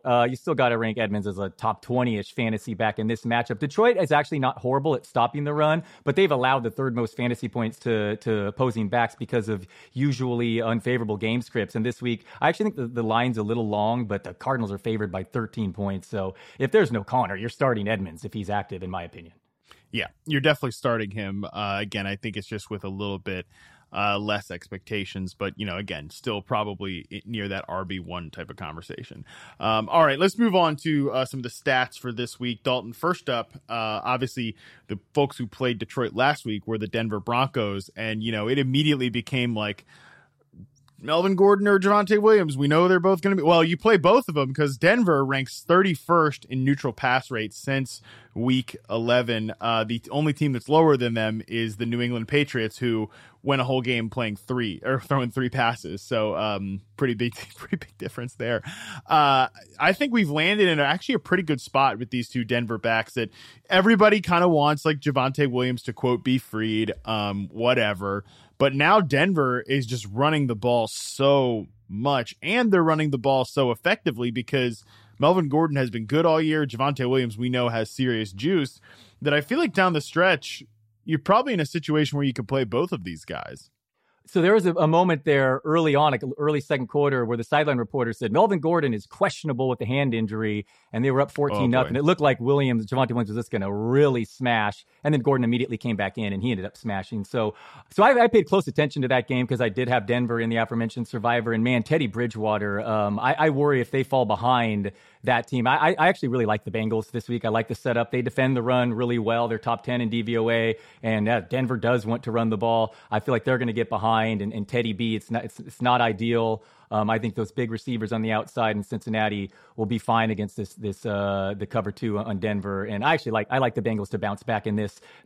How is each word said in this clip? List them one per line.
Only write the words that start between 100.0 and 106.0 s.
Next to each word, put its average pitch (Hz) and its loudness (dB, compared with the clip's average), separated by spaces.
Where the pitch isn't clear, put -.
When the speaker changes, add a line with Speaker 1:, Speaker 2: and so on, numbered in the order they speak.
Speaker 1:
Denver 120 0
in 113 -2
the 113 0
aforementioned 117 -4
Survivor, 117 0
and 113 0
man, 123 2
Teddy 151 0
Bridgewater, 107 -2
um, 107 0
I, 127 2
I 160 4
worry 143 2
if 117 -4
they 135 0
fall 127 0
behind 110 0
that 120 0
team. 123 -2
I, 139 4
I, 160 2
I 156 4